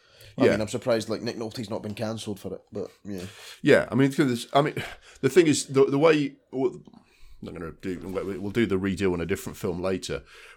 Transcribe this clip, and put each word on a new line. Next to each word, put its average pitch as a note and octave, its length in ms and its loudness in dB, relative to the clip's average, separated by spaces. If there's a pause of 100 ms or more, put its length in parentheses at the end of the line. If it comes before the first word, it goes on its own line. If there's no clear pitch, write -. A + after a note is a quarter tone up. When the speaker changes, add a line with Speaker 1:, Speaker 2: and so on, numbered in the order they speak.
(380)
Speaker 1:
I - 80 4
Speaker 2:
Yeah. G#2 60 8
Speaker 1:
mean, G#2 100 0
I'm G#2 80 -2
surprised, A2+ 400 0
like, G#2 120 -2
Nick A2+ 160 -6
Nolte's A2 320 -8
not G#2 140 -6
been G#2+ 100 -8
cancelled G#2+ 460 -6
for F#2 140 -10
it, - 80 -12 (100)
but, G2 180 -8 (140)
yeah. F#2+ 220 -10 (360)
Speaker 2:
Yeah, C3 300 6
I - 40 -4
mean, C3+ 220 4
it's, B2+ 360 0
I C#3 80 6
mean, D3+ 140 -2 (440)
the - 100 0
thing E3+ 180 6
is, - 180 2
the, C3+ 200 4
the C#3 140 0
way, D3+ 360 4 (160)
well, C3 220 -2
I'm - 100 -18 (580)
not - 120 -12
gonna E2 280 -10
do, F#2 180 -6 (400)
we'll G2+ 120 -6
do A#2 140 2
the F#2+ 140 0
redo F#2 340 0
on E2+ 80 -2
a E2 40 -2
different F2+ 320 -6
film F2 240 -4
later, F2+ 420 -4 (340)